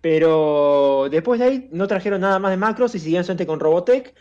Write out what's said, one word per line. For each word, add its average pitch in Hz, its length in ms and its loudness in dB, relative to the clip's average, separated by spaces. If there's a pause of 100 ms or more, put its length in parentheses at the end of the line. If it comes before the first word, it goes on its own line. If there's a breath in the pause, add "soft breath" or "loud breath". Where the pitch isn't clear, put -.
Pero 147 1080 2
después 233 280 0
de 247 80 2
ahí 262 260 -2
no 180 140 -4
trajeron 196 360 -2
nada 190 160 0
más 190 140 -2
de 185 40 -2
Macros 226 380 -2
y 202 40 -6
siguieron 165 260 -2
solamente 180 220 -4
con 156 140 -6
Robotech, 175 600 0